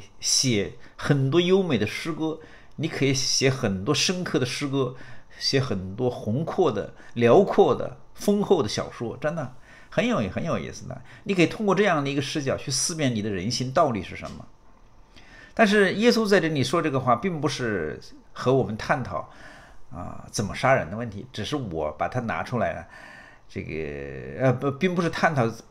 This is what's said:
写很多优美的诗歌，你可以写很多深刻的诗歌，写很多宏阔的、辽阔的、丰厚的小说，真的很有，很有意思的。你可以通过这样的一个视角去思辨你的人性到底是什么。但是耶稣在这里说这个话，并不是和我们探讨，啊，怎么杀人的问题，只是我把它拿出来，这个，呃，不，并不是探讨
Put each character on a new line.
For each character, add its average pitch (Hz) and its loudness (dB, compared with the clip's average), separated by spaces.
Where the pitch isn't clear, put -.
写 104 2
很 135 2
多 170 4
优 185 4
美 175 0
的 202 2
诗 - -6
歌， 156 -4
你 151 -2
可 - -4
以 139 4
写 135 2
很 101 -2
多 139 0
深 180 0
刻 165 0
的 131 0
诗 143 -4
歌， 131 -2
写 - 0
很 95 -4
多 123 0
宏 123 -2
阔 160 2
的、 101 -4
辽 120 8
阔 180 6
的、 - -6
丰 208 2
厚 170 4
的 110 -2
小 - -6
说， 110 -8
真 156 -4
的 147 -8
很 202 0
有， 233 0
很 - -6
有 139 -2
意 64 -8
思 - -14
的。 - -10
你 196 0
可 175 4
以 156 6
通 - -4
过 190 4
这 196 4
样 165 2
的 139 -4
一 139 -2
个 143 0
视 139 -4
角 120 0
去 - -6
思 165 -2
辨 135 0
你 107 -2
的 110 -2
人 95 -2
性 127 -2
到 143 2
底 98 -2
是 92 -12
什 80 -10
么。 76 -14
但 220 6
是 196 6
耶 226 4
稣 226 4
在 196 6
这 160 2
里 147 2
说 170 2
这 151 0
个 135 2
话， 127 4
并 170 -2
不 151 2
是 104 -2
和 - 0
我 131 4
们 107 -6
探 139 -2
讨， 90 -8
啊， 85 -12
怎 110 -2
么 87 -4
杀 135 4
人 87 0
的 98 -8
问 117 -6
题， 98 -12
只 107 -6
是 143 -4
我 80 -4
把 87 -2
它 123 -4
拿 87 -4
出 120 -4
来， 85 -2
这 98 -8
个， 71 -8
呃， 131 4
不， 139 -2
并 180 0
不 180 -2
是 170 0
探 165 0
讨 120 2